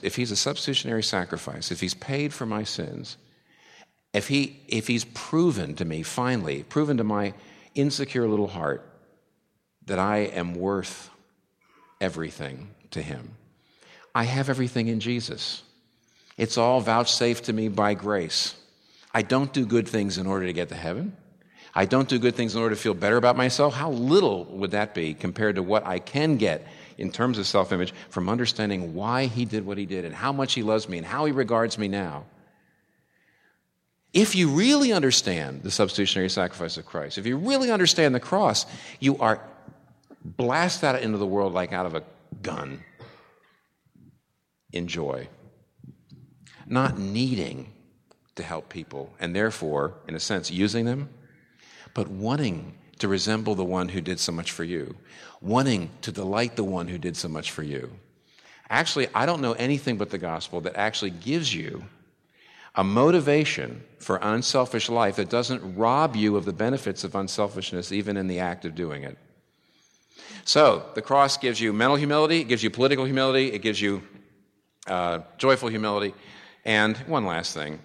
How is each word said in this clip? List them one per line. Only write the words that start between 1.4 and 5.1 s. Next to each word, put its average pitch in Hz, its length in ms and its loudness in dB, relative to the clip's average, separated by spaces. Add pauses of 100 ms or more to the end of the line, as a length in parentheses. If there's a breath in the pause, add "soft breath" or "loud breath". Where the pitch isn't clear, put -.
if 85 100 -6
he's 90 120 -2
paid 147 400 -4
for 131 120 -8
my 107 180 -4
sins, - 540 -8 (960 soft breath)
if 101 160 0
he, 139 380 0
if 110 200 -2
he's 120 160 2
proven 131 720 0